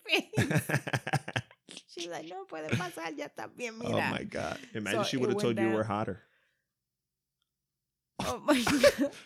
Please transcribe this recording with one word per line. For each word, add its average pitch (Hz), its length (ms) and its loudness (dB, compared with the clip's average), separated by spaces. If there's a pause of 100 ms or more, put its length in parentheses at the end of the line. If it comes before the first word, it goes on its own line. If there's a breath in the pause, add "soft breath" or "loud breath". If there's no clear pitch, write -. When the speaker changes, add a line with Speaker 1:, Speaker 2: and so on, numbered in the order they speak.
Speaker 1:
face. - 300 2
Speaker 2:
<laughs> - 1500 -2
Speaker 1:
She's 339 200 -10
like, 320 220 -8
"No, 370 160 -10
puede 311 240 -10
pasar, 330 480 -4
ya 294 100 -6
está - 260 -12
bien, 233 200 -8 (100)
Speaker 2:
Oh - 80 -4
Speaker 1:
mira." 131 200 0
Speaker 2:
my - 120 -4
God. - 340 -6 (160)
Imagine 104 300 -2
Speaker 1:
So 98 60 0
Speaker 2:
she 139 80 -2
Speaker 1:
it 123 40 2
Speaker 2:
would've 120 140 2
Speaker 1:
went 104 60 0
Speaker 2:
told 120 180 2
you 113 80 2
you 113 60 2
were 110 100 2
Speaker 1:
down. 110 40 -2 (100)
Speaker 2:
hotter. 104 240 -4 (2000)
Speaker 1:
Oh 240 180 -2
my 294 140 4
<laughs> 247 100 6
God. 277 480 6 (140 loud breath)